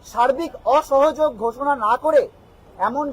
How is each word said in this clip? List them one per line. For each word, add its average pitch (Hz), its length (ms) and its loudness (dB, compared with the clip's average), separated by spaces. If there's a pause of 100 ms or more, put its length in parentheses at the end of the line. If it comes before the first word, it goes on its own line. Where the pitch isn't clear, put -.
সার্বিক 262 460 -2 (240)
অসহযোগ 302 540 2 (140)
ঘোষণা 262 300 -2 (120)
না 220 60 2 (120)
করে 302 180 4 (560)
এমন 240 340 -2